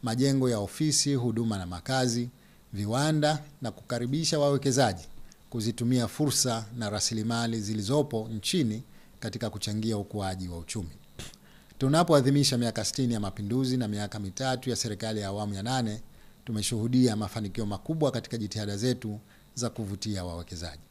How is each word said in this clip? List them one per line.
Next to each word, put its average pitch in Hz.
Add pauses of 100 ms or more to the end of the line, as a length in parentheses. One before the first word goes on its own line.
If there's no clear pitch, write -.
majengo 127
ya 113
ofisi, 143
huduma 113
na 90
makazi, 120 (440)
viwanda 147 (200)
na 120
kukaribisha 135
wawekezaji 135 (460)
kuzitumia 117
fursa 120 (140)
na 107
rasilimali 113
zilizopo 110
nchini 113 (380)
katika 110
kuchangia 107
ukuaji 95
wa 87
uchumi. 85 (880)
Tunapoadhimisha 143
miaka 113
sitini 120
ya 107
mapinduzi 117
na 120
miaka 104
mitatu 127
ya 113
serikali 110
ya 98
awamu 104
ya 95
nane, 117 (440)
tumeshuhudia 117
mafanikio 104
makubwa 143
katika 117
jitihada 104
zetu 107 (340)
za 117
kuvutia 98
wawekezaji. 85